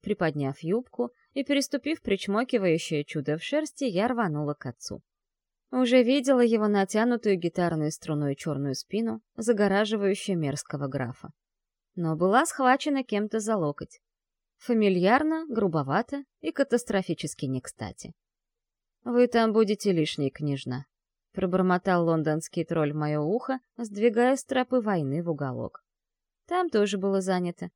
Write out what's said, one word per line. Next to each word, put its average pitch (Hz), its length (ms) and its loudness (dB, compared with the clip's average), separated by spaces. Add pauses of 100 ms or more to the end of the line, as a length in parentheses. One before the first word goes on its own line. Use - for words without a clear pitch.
Приподняв 147 580 -2
юбку 240 520 -4 (220)
и 277 100 -4
переступив 285 580 -2
причмокивающее 196 1040 0
чудо 151 320 -4
в 170 60 -10
шерсти, 294 420 -2
я 202 240 0
рванула 151 440 -2
к - 120 -12
отцу. - 360 -10 (720)
Уже 254 320 4
видела 254 380 4
его 220 260 4
натянутую 214 720 2
гитарной 165 540 0
струной 147 440 -2
черную 143 400 -4
спину, 220 460 -6 (160)
загораживающую 202 1000 2
мерзкого 143 500 -4
графа. 135 440 -8 (640)
Но 165 200 0
была 190 300 4
схвачена 269 580 0
кем-то 214 360 -2
за 220 160 -2
локоть. 151 440 -4 (580)
Фамильярно, 233 920 2
грубовато 202 760 -2 (180)
и 320 100 -6
катастрофически 190 960 -2
не 131 160 -4
кстати. - 520 -12 (920)
«Вы 240 240 4
там 226 260 2
будете 208 400 2
лишней, 151 360 0
княжна», 139 560 -4 (480)
пробормотал 185 720 2
лондонский 160 600 0
тролль 156 260 0
в 151 40 -6
мое 151 280 -2
ухо, 247 360 -2 (180)
сдвигая 233 580 2
с - 80 -8
тропы 254 380 0
войны 170 420 0
в 170 60 -4
уголок. 131 520 -6 (680)
Там 359 220 -2
тоже 208 280 0
было 196 240 0
занято. 180 540 -2